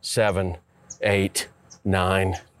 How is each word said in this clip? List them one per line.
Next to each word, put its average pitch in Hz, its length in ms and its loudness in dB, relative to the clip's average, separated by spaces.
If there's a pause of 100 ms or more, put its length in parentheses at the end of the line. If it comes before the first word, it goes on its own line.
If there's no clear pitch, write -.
seven, 95 560 0 (420)
eight, 101 480 0 (380)
nine, 95 500 2 (240)